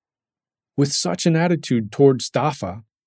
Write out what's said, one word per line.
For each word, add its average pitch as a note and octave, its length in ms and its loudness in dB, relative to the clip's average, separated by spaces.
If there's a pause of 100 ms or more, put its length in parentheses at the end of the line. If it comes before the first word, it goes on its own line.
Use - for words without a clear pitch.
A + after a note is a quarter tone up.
(760)
With C#3 160 0
such - 340 -4
an D#3+ 100 2
attitude D3+ 560 0
towards C3+ 380 4
Dafa, A#2 520 -4 (240)